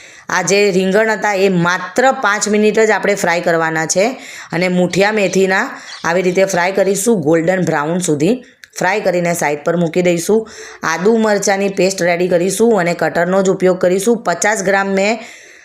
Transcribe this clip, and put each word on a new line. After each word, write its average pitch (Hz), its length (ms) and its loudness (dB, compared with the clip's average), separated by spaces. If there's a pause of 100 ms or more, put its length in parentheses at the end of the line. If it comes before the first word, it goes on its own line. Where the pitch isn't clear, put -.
(340)
આ 180 140 0
જે 196 100 2 (180)
રીંગણ 190 360 2
હતા, 208 220 -2 (120)
એ - 20 4 (160)
માત્ર 180 400 -2 (180)
પાંચ 208 300 0
મિનિટ 214 280 2
જ 220 120 4
આપણે 196 300 0
ફ્રાય 175 240 0
કરવાના 160 480 0
છે. 185 100 2 (480)
અને 170 160 0
મૂઠિયા 180 500 0
મેથીના 190 460 0 (440)
આવી 175 180 0
રીતે 185 260 2
ફ્રાય 175 200 0
કરીશું, 196 440 0 (100)
ગોલ્ડન 165 420 2
બ્રાઉન 156 380 -2
સુધી 156 280 0 (440)
ફ્રાય 190 280 0
કરીને 175 340 0
સાઈડ 147 240 -2
પર 170 120 0
મૂકી 175 300 0
દઈશું. 180 320 0 (520)
આદુ 170 200 0 (140)
મરચાંની 196 540 0
પેસ્ટ 190 220 0
રેડી 175 320 0
કરીશું 185 380 2 (100)
અને 175 200 0
કટરનો 175 420 0
જ 190 120 2
ઉપયોગ 180 240 2
કરીશું. 190 380 2 (100)
પચાસ 202 420 -2
ગ્રામ 196 200 0 (100)
મેં 208 200 0 (460)